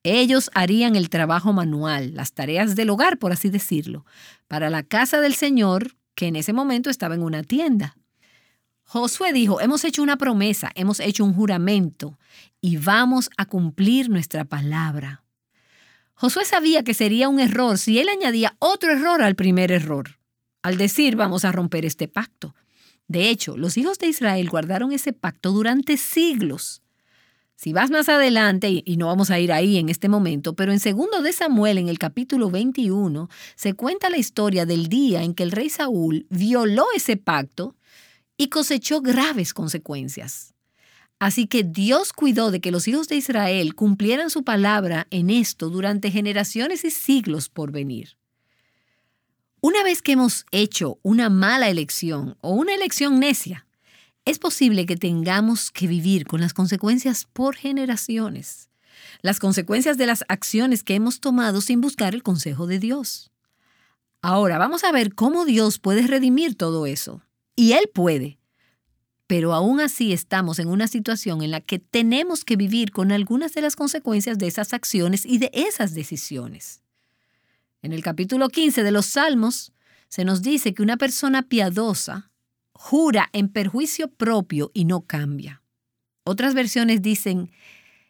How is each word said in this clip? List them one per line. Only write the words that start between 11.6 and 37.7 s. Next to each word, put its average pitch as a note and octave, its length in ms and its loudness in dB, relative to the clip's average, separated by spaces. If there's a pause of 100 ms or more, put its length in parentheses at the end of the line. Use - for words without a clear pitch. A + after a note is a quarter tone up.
y E3+ 160 0
vamos A#3+ 600 2
a G3 80 -4
cumplir G3 640 0
nuestra D#3+ 340 -2
palabra." D3 800 -6 (920)
Josué B3+ 280 0
sabía D#4+ 400 4
que A#3 100 0
sería A3+ 340 2
un C#4 120 4
error A#3 360 2
si A3 220 2
él D#4+ 100 2
añadía B3 520 0
otro F4 320 2
error D#4 300 4
al G3+ 120 4
primer F#3 380 2
error, D3+ 460 -2 (440)
al F3+ 140 -2
decir, A3 400 2
"Vamos F#3+ 300 0
a F#3 40 2
romper E3+ 360 -2
este D3+ 220 -4
pacto." - 460 -10 (540)
De F3 220 0
hecho, G3+ 260 -4
los E3+ 220 -4
hijos F4+ 200 -2
de F4+ 100 -2
Israel F#3+ 420 -2
guardaron F#3+ 420 -2
ese C#4 200 -4
pacto - 380 -6
durante A#3+ 460 0
siglos. C4 840 -2 (760)
Si - 160 -8
vas G#3+ 180 2
más D4+ 180 0
adelante, A3 600 4
y, F3+ 160 0
y F3 120 -2
no E3+ 100 0
vamos F#3+ 240 2
a F3 100 2
ir F3 120 2
ahí F#3 260 4
en D#3+ 100 0
este E3+ 200 -2
momento, E3 460 0
pero F#3+ 180 0
en G3+ 80 2
segundo D#4 400 -2
de D4+ 120 0
Samuel, G#3+ 460 2
en F3 100 -2
el E3 100 -4
capítulo A#3+ 520 -2
veintiuno, F#3+ 800 -2 (280)
se G3 180 -4
cuenta F4+ 340 -4
la F4 100 -2
historia G3+ 480 0
del E3 220 0
día G#3+ 340 2
en E3+ 120 -4
que - 80 -4
el F3 100 -2
rey A#3+ 160 -2
Saúl F3 640 -2
violó A3 540 2 (100)
ese A3+ 220 0
pacto E3+ 580 -4 (600)